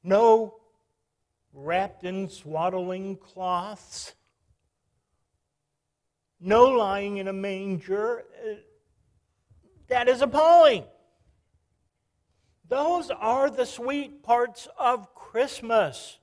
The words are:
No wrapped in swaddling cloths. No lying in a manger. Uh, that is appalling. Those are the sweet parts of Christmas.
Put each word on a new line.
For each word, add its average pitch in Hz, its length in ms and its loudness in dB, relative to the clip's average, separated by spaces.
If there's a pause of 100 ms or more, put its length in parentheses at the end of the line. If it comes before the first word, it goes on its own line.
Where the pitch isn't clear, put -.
No 220 520 4 (960)
wrapped 175 540 -6
in 190 240 -6
swaddling 185 880 -6
cloths. 185 960 -10 (2250)
No 208 300 6
lying 202 480 -2
in 190 100 -8
a 196 60 -6
manger. 196 880 -6 (180)
Uh, 214 120 -10 (1300)
that 247 200 0
is 254 140 2
appalling. 294 640 6 (1800)
Those 311 400 -2
are 262 400 0
the 247 160 -4
sweet 269 580 -8
parts 240 540 -2
of 240 360 -2
Christmas. 226 1080 -4